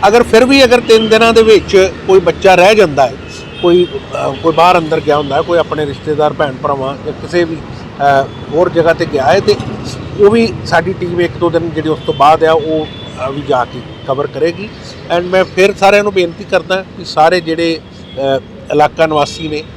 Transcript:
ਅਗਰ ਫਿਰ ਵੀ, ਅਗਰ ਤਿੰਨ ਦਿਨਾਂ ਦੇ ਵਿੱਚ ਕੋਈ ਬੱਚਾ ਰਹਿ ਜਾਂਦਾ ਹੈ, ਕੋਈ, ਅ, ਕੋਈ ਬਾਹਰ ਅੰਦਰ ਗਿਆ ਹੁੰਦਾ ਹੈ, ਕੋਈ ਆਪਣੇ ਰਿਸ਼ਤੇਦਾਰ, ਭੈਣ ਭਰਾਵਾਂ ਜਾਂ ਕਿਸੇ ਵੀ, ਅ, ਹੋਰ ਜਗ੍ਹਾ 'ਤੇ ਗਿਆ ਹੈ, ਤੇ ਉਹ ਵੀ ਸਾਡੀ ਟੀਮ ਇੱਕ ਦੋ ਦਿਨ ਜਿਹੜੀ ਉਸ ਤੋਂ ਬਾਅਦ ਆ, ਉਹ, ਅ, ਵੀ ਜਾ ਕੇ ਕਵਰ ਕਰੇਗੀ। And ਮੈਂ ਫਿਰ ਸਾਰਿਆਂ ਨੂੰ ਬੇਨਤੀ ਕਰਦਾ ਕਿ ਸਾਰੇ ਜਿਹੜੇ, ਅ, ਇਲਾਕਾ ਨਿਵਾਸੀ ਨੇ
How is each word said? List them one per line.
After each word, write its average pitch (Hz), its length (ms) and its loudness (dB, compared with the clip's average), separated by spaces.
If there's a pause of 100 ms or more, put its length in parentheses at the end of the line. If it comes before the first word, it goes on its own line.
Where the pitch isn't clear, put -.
ਅਗਰ 233 140 4
ਫਿਰ 233 220 4
ਵੀ, 269 200 4
ਅਗਰ 247 160 4
ਤਿੰਨ 226 280 4
ਦਿਨਾਂ 220 240 4
ਦੇ 226 100 6
ਵਿੱਚ 196 500 4 (140)
ਕੋਈ 190 140 6
ਬੱਚਾ 175 340 4
ਰਹਿ 185 200 4
ਜਾਂਦਾ 147 320 4
ਹੈ, 123 80 -4 (480)
ਕੋਈ, 175 320 4
ਅ, 139 360 -8 (120)
ਕੋਈ 160 100 2
ਬਾਹਰ 175 260 4
ਅੰਦਰ 160 220 -2
ਗਿਆ 143 180 0
ਹੁੰਦਾ 147 180 -2
ਹੈ, 165 60 0
ਕੋਈ 170 160 0
ਆਪਣੇ 151 280 -2
ਰਿਸ਼ਤੇਦਾਰ, 151 460 -2
ਭੈਣ 147 200 -2
ਭਰਾਵਾਂ 135 520 -4
ਜਾਂ 147 80 -8
ਕਿਸੇ 170 320 -2
ਵੀ, 160 120 -6
ਅ, 139 720 -2 (260)
ਹੋਰ 180 160 2
ਜਗ੍ਹਾ 165 240 2
'ਤੇ 165 140 -2
ਗਿਆ 143 260 0
ਹੈ, 196 80 2
ਤੇ 208 160 0 (640)
ਉਹ 202 100 6
ਵੀ 226 220 2 (140)
ਸਾਡੀ 170 260 0
ਟੀਮ 175 280 -4
ਇੱਕ 170 160 -2
ਦੋ 170 140 0
ਦਿਨ 165 200 -2
ਜਿਹੜੀ 156 180 -4
ਉਸ 151 180 -2
ਤੋਂ 160 80 -2
ਬਾਅਦ 156 300 4
ਆ, 160 80 4
ਉਹ, 156 340 -2 (400)
ਅ, 135 40 -4
ਵੀ 143 180 -8
ਜਾ 127 160 0
ਕੇ 117 140 -12 (280)
ਕਵਰ 139 200 -4
ਕਰੇਗੀ। 170 420 -4 (480)
And 175 60 0
ਮੈਂ 180 220 0
ਫਿਰ 185 300 0
ਸਾਰਿਆਂ 202 280 2
ਨੂੰ 208 100 -2
ਬੇਨਤੀ 180 380 -2
ਕਰਦਾ 180 260 -2
ਕਿ 185 280 -10
ਸਾਰੇ 165 360 2
ਜਿਹੜੇ, 165 400 -4 (580)
ਅ, - 20 -4 (320)
ਇਲਾਕਾ 151 340 2
ਨਿਵਾਸੀ 156 420 -2
ਨੇ 151 140 -8 (140)